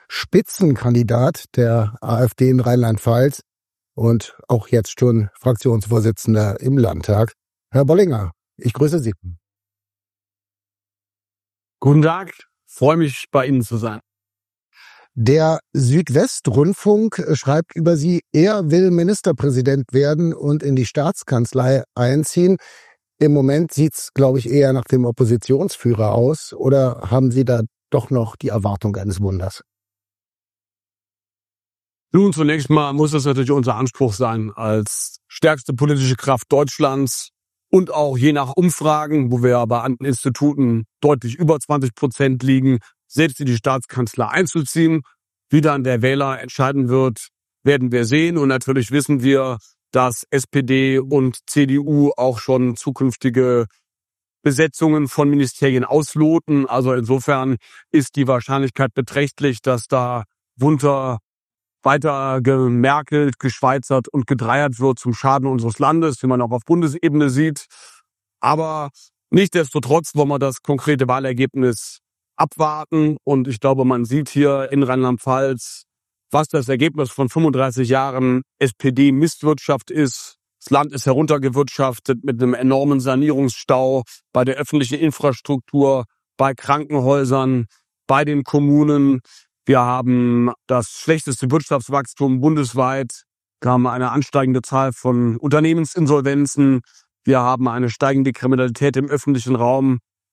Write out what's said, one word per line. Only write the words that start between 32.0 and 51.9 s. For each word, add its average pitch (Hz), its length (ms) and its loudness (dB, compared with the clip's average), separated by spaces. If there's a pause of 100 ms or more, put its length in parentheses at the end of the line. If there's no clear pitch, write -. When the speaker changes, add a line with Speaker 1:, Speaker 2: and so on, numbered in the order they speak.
Speaker 2:
Nun, 190 200 6
zunächst 151 360 0
mal 151 240 2
muss 147 200 0
es 147 100 0
natürlich 135 280 0
unser 131 240 2
Anspruch 120 380 -2
sein, 110 400 -2
als 107 720 -6
stärkste 156 460 -2
politische 135 420 0
Kraft - 360 -2
Deutschlands 139 800 0 (420)
und 185 220 4
auch 147 240 -2
je 143 160 4
nach 135 200 -4
Umfragen, 151 800 0
wo 123 120 0
wir 123 160 4
aber 117 240 -2
an 127 180 -4
Instituten 135 840 0 (140)
deutlich 127 360 -2
über 156 240 0
zwanzig 135 360 -4
Prozent 131 480 -2
liegen, 131 360 2 (280)
selbst 151 320 -2
in 147 60 -6
die 123 100 0
Staatskanzlei 123 720 -4
einzuziehen. 160 760 -2 (460)
Wie 143 120 4
dann 143 220 0
der 123 180 0
Wähler 135 400 -2
entscheiden 131 480 -2
wird, 131 380 0 (360)
werden 131 280 2
wir 120 120 0
sehen. 156 340 0
Und 139 120 0
natürlich 131 420 -2
wissen 139 300 0
wir, 131 360 0 (360)
dass 127 380 0
S 135 160 -2
P 139 160 -2
D 131 360 0
und 135 380 -2 (100)
C 147 180 2
D 135 140 0
U 143 380 2